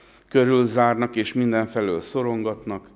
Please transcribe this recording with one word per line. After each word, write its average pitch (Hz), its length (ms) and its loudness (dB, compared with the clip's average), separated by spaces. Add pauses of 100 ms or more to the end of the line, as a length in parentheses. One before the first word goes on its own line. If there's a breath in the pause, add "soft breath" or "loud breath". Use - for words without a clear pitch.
(280 loud breath)
körülzárnak 120 880 2
és 107 160 -4
mindenfelől 113 680 -2
szorongatnak, 110 960 -6